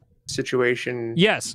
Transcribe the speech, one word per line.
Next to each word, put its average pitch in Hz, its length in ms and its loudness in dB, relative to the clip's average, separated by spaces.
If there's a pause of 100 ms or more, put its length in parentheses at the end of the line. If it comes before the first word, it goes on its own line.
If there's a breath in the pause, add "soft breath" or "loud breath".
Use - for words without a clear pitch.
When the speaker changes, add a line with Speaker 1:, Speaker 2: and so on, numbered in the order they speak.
(260)
Speaker 1:
situation 123 920 0
Speaker 2:
Yes. 175 380 2